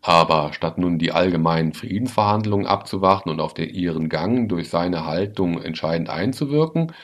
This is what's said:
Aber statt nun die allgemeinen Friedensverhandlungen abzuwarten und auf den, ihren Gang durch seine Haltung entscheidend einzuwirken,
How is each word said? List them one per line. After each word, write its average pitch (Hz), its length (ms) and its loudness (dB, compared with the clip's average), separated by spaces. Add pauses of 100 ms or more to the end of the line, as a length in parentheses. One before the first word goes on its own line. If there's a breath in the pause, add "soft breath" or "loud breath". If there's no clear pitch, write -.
Aber 82 500 4
statt 82 240 -6
nun 87 220 0
die 82 140 0
allgemeinen 82 600 2
Friedensverhandlungen 104 920 0
abzuwarten 95 640 2
und 78 100 -2
auf 78 140 -4
den, 80 160 -6
ihren 80 400 -2
Gang 101 400 0
durch 82 180 -2
seine 85 380 0
Haltung 90 560 -2
entscheidend 82 480 -4
einzuwirken, 147 840 0 (120)